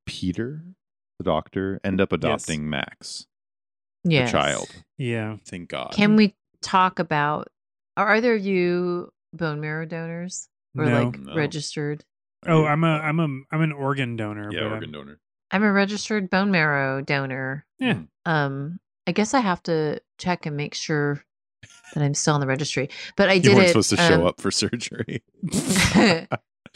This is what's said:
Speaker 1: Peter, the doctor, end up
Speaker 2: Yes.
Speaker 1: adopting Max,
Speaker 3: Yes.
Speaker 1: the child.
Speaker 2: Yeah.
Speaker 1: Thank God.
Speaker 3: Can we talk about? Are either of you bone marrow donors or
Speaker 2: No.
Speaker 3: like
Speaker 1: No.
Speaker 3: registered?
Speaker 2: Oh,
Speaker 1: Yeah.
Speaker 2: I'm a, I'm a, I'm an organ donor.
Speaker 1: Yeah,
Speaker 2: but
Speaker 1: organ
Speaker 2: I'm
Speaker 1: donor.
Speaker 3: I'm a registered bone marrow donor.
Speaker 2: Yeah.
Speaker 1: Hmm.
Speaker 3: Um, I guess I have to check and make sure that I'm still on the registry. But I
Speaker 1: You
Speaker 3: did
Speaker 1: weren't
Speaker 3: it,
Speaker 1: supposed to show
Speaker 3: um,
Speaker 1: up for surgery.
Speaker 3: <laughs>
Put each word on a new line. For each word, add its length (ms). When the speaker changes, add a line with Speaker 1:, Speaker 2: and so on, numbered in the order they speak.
Speaker 1:
Peter, 580
the 60
doctor, 580
end 200
up 100
Speaker 2:
Yes. 60
Speaker 1:
adopting 500
Max, 580
Speaker 3:
Yes. 260
Speaker 1:
the 80
child. 300
Speaker 2:
Yeah. 380
Speaker 1:
Thank 240
God. 220
Speaker 3:
Can 240
we 180
talk 380
about? 500
Are 180
either 200
of 100
you 680
bone 300
marrow 240
donors 600
or 80
Speaker 2:
No. 200
Speaker 3:
like 140
Speaker 1:
No. 160
Speaker 3:
registered? 720
Speaker 2:
Oh, 180
Speaker 1:
Yeah. 80
Speaker 2:
I'm 120
a, 140
I'm 220
a, 40
I'm 120
an 100
organ 440
donor. 360
Speaker 1:
Yeah, 120
Speaker 2:
but 80
Speaker 1:
organ 180
Speaker 2:
I'm 20
Speaker 1:
donor. 260
Speaker 3:
I'm 100
a 100
registered 560
bone 220
marrow 520
donor. 640
Speaker 2:
Yeah. 160
Speaker 1:
Hmm. 80
Speaker 3:
Um, 560
I 60
guess 200
I 80
have 240
to 360
check 260
and 120
make 180
sure 480
that 80
I'm 120
still 200
on 60
the 80
registry. 400
But 140
I 40
Speaker 1:
You 80
Speaker 3:
did 120
Speaker 1:
weren't 120
Speaker 3:
it, 20
Speaker 1:
supposed 220
to 60
show 260
Speaker 3:
um, 40
Speaker 1:
up 140
for 100
surgery. 720
Speaker 3:
<laughs> 840